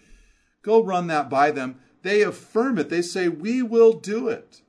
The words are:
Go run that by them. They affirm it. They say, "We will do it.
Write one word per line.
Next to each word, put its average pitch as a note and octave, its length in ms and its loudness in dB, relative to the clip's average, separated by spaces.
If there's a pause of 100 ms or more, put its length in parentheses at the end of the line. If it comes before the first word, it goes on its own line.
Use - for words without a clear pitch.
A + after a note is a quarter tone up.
(600)
Go A3 220 4
run F3+ 240 -2
that D3+ 220 -4
by C#3 220 2
them. C3 280 -8 (220)
They G#3 200 0
affirm A3 560 -2
it. D3+ 120 -2
They E3+ 120 0
say, F3 280 -2
"We G3+ 320 -4
will A3+ 320 4
do G#3+ 340 -6
it. - 420 -10